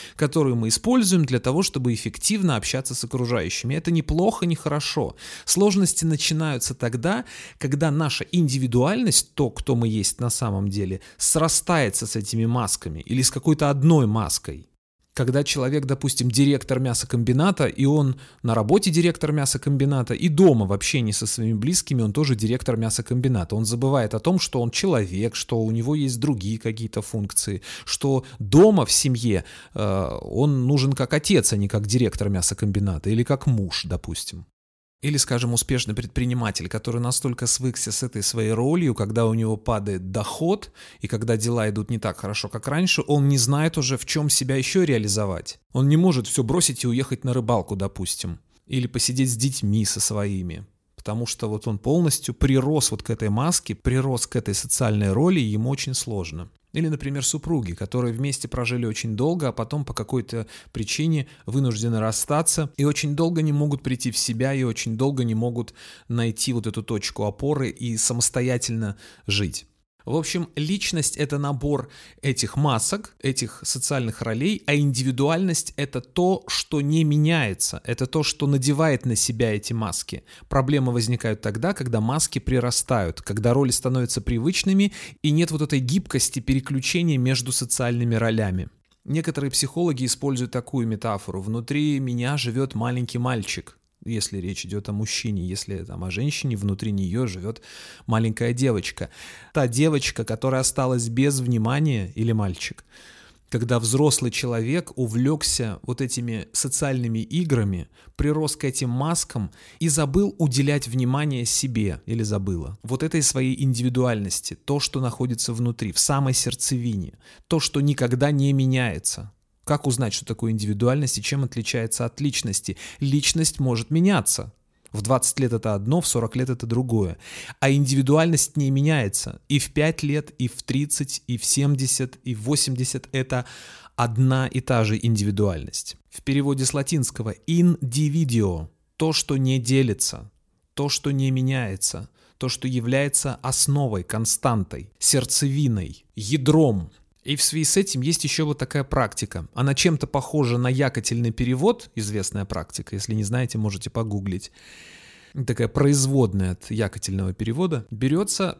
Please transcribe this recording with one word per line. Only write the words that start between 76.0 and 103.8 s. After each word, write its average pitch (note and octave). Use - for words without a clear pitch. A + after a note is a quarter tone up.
то, F3+
что -
не D#3
меняется, D3+
это A#2+
то, D#3
что -
надевает C#3+
на A#2+
себя A2+
эти G#2+
маски. -
Проблемы C3
возникают A#2
тогда, A#2
когда A#2
маски C3
прирастают, A#2+
когда G#2
роли C3+
становятся B2
привычными F#3+
и D3+
нет D#3+
вот D#3
этой C#3+
гибкости C3+
переключения C3+
между B2+
социальными A#2+
ролями. A2
Некоторые C#3+
психологи C#3
используют B2
такую A#2+
метафору: G2+
«Внутри C3+
меня B2+
живет B2+
маленький B2
мальчик». A#2+
Если G#2+
речь F#2
идет G2+
о G#2+
мужчине, G#2
если F#2
там F2+
о F#2
женщине, C3+
внутри G2+
нее G2
живет F#2+
маленькая A2+
девочка. A#2+
Та C#3
девочка, C3+
которая C3
осталась B2+
без C3+
внимания, A#2+
или A2+
мальчик, G2+
когда A#2